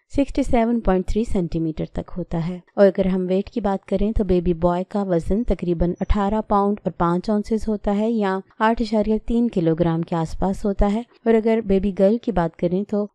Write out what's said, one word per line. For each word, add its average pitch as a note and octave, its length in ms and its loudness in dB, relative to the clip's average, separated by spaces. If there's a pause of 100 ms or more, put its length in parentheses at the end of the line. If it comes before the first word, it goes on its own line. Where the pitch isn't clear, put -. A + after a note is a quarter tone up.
(160)
सिक्सटी C#4 280 0
सेवन A#3 360 2
पॉइंट F#3 280 2
थ्री G#3+ 180 0
सेंटीमीटर E3 680 -2
तक - 140 -8
होता E3+ 280 -8
है। F3 240 -6 (160)
और G3+ 100 6
अगर F#3+ 200 0
हम F#3 200 -2
वेट F#3 220 -2
की A#3 120 -6
बात G3 220 -4
करें G3+ 300 -2
तो A#3 100 2
बेबी F3+ 320 0
बॉय F3 360 0
का G3+ 120 -2
वजन F#3+ 400 0
तकरीबन F3 580 0
अठारह G3+ 400 0
पाउंड G3+ 440 0
और F3 140 -2
पाँच F3+ 300 0
आउंसेस G#3 380 -2
होता G#3 240 -2
है G#3 200 0
या G3 300 -2 (200)
आठ A3+ 200 2
इशारिया G#3+ 360 0 (100)
तीन A#3 220 2
किलोग्राम E3 540 2
के E3+ 120 -4
आसपास F3+ 500 -2
होता G3+ 220 2
है। G#3+ 180 -2 (220)
और A3+ 80 6
अगर A3+ 260 2
बेबी G3 300 0
गर्ल G3 260 4
की A#3 140 -4
बात F3 240 0
करें F3+ 300 0
तो G#3 300 -4